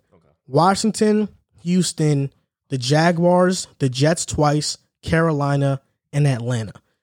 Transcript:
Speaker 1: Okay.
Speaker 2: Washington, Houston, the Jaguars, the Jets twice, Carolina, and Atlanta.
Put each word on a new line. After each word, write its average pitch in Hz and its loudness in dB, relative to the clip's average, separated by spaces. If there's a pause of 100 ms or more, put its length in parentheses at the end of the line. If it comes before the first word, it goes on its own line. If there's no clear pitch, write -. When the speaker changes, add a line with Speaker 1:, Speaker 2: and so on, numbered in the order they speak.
(140)
Speaker 1:
Okay. - -20 (200)
Speaker 2:
Washington, 202 0 (320)
Houston, 151 0 (360)
the 139 -4
Jaguars, 175 2 (100)
the 143 -2
Jets 135 0
twice, 147 -2 (240)
Carolina, 143 0 (320)
and 147 0
Atlanta. 117 -4 (300)